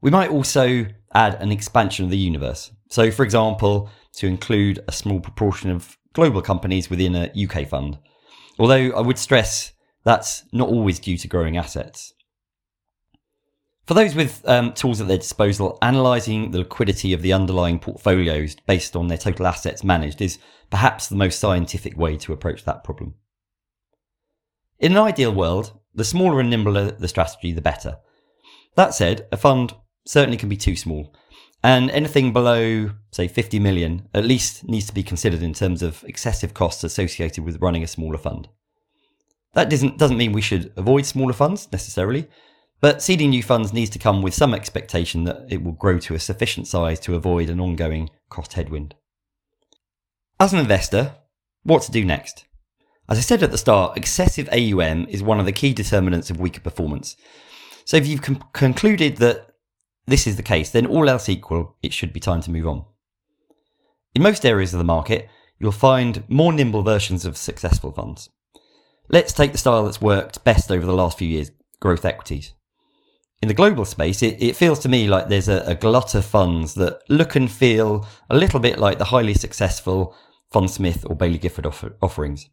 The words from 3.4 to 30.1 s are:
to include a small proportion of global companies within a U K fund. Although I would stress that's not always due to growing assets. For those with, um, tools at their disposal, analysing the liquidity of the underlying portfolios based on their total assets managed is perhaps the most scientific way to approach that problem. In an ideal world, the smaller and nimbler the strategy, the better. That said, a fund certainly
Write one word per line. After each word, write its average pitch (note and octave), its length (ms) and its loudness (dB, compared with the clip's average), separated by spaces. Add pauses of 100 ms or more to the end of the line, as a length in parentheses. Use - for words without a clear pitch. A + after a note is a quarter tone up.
to - 120 -4
include G2+ 600 0
a - 40 -8
small G2 300 -4
proportion F#2+ 500 -4
of - 260 -8 (160)
global C#3 280 2
companies F#2 480 -2
within F2+ 260 0
a F2 180 -2
U G2 140 -2
K D#2 160 -4
fund. C#2+ 340 -6 (600)
Although B2+ 320 4
I G#2+ 100 -2
would B2 160 0
stress - 540 0 (320)
that's - 500 0
not A#2+ 160 0
always G#2 300 0
due F2+ 180 -4
to - 100 -10
growing E2 300 -2
assets. - 560 -10 (1700)
For E3+ 80 2
those G3+ 200 6
with, D3+ 320 -2
um, A#2+ 260 4
tools A#2 280 -2
at G2+ 60 -4
their F#2+ 100 2
disposal, G2+ 640 0
analysing A#2+ 680 2
the F2+ 80 -2
liquidity F#2+ 540 -2
of E2 80 -2
the F#2 120 2
underlying F2+ 460 0
portfolios E2 760 0 (120)
based F#2 280 0
on F2 120 -2
their E2+ 100 -2
total F#2 300 -2
assets - 360 -6
managed D#2 380 0
is F#2 180 -4 (300)
perhaps G#2+ 380 0
the - 80 -8
most G2 240 0
scientific F#2 580 -2
way D#2 200 -2
to - 160 -8
approach D2+ 300 -8
that D2+ 200 -8
problem. - 320 -12 (1600)
In E3 140 4
an G3 40 6
ideal E3 360 2
world, F#2+ 460 -2 (140)
the A2 120 -2
smaller E3+ 340 2
and A#2+ 100 2
nimbler G#2 420 0
the - 160 -6
strategy, F2 440 -4
the E2 100 -4
better. D2+ 360 -4 (800)
That F#3 180 4
said, F#2 380 -2
a G2 60 -4
fund B2+ 360 2 (340)
certainly B2+ 300 -2